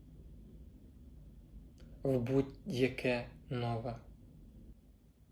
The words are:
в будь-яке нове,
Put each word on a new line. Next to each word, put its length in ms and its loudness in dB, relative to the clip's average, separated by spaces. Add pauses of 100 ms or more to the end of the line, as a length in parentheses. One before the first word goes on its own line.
(2000)
в 120 8
будь-яке 1080 4 (200)
нове, 500 0 (1300)